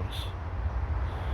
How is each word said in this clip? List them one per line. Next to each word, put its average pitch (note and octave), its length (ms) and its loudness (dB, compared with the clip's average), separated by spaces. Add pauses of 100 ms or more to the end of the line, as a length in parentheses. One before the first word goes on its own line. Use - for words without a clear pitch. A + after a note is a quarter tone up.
orası? - 240 -2 (1040)